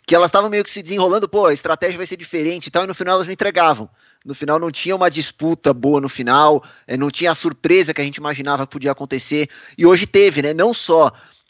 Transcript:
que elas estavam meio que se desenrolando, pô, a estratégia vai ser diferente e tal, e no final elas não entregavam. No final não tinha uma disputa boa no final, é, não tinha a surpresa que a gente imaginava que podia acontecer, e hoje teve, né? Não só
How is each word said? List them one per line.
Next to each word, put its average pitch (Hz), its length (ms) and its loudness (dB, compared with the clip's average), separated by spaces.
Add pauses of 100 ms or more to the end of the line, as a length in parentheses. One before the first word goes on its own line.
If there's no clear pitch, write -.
que 165 100 2
elas 175 140 4
estavam 202 200 2
meio 208 140 -2
que - 60 -8
se 202 120 -10
desenrolando, 185 480 -2
pô, 202 160 2
a 151 80 4
estratégia 170 420 -4
vai 175 120 -10
ser 185 100 -10
diferente 165 500 -6
e 147 40 -14
tal, 180 140 0
e - 20 -10
no 185 80 -8
final 185 200 -2
elas 180 120 -2
não 185 60 -10
entregavam. 160 540 0 (380)
No 139 80 -14
final 147 260 -2
não 170 120 -6
tinha 175 240 -6
uma 180 140 2
disputa 151 640 -2
boa 139 280 0
no 135 80 -6
final, 139 540 2 (240)
é, 131 100 -6
não 139 140 -4
tinha 170 200 -2
a 151 40 -2
surpresa 165 580 0
que - 80 -6
a - 20 -2
gente 143 140 -8
imaginava 139 480 -6
que - 80 -20
podia 139 180 -4
acontecer, 139 560 -4 (300)
e 170 80 2
hoje 180 220 6
teve, 196 340 4
né? 147 140 -2
Não 190 180 2
só 160 380 2 (380)